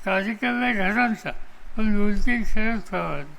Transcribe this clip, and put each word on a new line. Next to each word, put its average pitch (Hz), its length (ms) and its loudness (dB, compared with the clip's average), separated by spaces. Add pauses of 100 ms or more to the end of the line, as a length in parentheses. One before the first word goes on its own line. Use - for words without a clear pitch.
कार्यक्रम 214 580 -2
आहे 247 100 0
घरांचा, 208 580 -2 (460)
पण 208 220 4
बोलतील 208 480 4
शरद 220 320 4
पवार. 165 480 -6 (120)